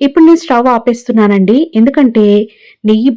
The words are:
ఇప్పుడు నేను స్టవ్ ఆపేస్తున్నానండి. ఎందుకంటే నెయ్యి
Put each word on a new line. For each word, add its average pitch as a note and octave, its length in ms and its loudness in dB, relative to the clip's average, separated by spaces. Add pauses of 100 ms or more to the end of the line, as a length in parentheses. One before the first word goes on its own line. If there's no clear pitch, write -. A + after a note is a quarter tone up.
ఇప్పుడు D4+ 200 0
నేను E4 160 4
స్టవ్ A#3+ 320 -2
ఆపేస్తున్నానండి. A3 840 -2 (240)
ఎందుకంటే A#3 460 0 (640)
నెయ్యి A3 300 0